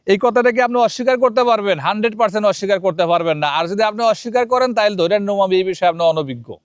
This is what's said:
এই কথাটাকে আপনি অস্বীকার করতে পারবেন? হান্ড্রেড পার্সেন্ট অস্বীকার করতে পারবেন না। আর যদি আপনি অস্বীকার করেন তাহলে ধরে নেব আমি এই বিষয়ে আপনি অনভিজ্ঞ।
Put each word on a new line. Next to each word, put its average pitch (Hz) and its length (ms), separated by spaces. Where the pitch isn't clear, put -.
এই 196 160
কথাটাকে 240 400
আপনি 240 160
অস্বীকার 247 420
করতে 247 240
পারবেন? 202 360
হান্ড্রেড 214 380
পার্সেন্ট 214 300
অস্বীকার 196 320
করতে 175 260
পারবেন 165 320
না। 147 100
আর 156 200
যদি 202 160
আপনি 214 200
অস্বীকার 233 440
করেন 247 260
তাহলে 208 220
ধরে 185 240
নেব 202 220
আমি 190 140
এই 185 80
বিষয়ে 185 260
আপনি 170 140
অনভিজ্ঞ। 135 500